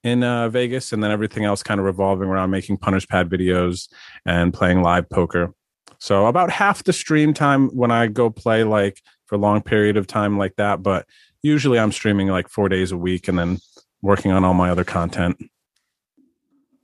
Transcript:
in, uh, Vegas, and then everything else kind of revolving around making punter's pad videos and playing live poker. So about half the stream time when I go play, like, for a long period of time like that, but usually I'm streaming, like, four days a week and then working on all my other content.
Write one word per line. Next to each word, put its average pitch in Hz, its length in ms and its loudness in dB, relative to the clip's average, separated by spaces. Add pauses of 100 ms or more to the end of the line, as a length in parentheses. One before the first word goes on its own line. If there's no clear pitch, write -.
in, 123 200 0
uh, 120 260 -2
Vegas, 123 420 -4
and 107 120 -4
then 104 80 0
everything 107 340 -4
else 101 160 0
kind 101 180 -2
of 95 60 -2
revolving 95 420 0
around 95 220 -2
making 95 280 -2
punter's 95 280 -2
pad 92 240 0
videos 90 580 -2 (380)
and 87 260 2
playing 90 300 2
live 87 300 2
poker. 90 420 -2 (460)
So 101 280 2
about 175 240 2
half 202 320 0
the 180 100 0
stream 151 400 2
time 139 360 2
when 120 220 0
I 117 160 2
go 113 220 0
play, 113 340 0
like, 104 380 0 (240)
for 107 100 -6
a 101 40 0
long 104 220 2
period 104 360 2
of 98 80 -2
time 104 320 -2
like 98 200 -2
that, 101 260 -2
but 98 240 -2 (340)
usually 143 380 2
I'm 107 120 2
streaming, 101 360 0
like, 92 220 -2
four 98 200 -2
days 92 220 0
a 90 60 -6
week 90 300 -4
and 90 120 0
then 87 180 -2 (460)
working 98 280 2
on 92 140 4
all 92 80 4
my 90 160 2
other 90 140 0
content. 87 540 -4 (1500)